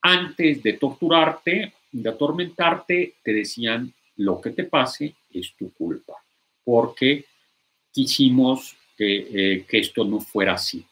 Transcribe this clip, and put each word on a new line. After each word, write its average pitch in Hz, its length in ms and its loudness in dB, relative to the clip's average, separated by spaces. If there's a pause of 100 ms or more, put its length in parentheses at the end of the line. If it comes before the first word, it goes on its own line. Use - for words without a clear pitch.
Antes 170 600 0
de 110 120 2
torturarte, 160 1000 0 (160)
de 113 180 -6
atormentarte, 170 1040 -2 (100)
te 110 80 0
decían: 113 600 -2 (260)
"Lo 98 220 0
que - 100 -6
te - 120 -6
pase 147 540 -2 (160)
es 90 220 -10
tu 92 180 -12
culpa, - 420 -8 (500)
porque 131 600 2 (680)
quisimos 131 840 2 (200)
que, 101 360 0
eh, 98 360 0
que 113 120 2
esto - 240 -2
no 101 160 -2
fuera 95 340 0
así". - 380 -8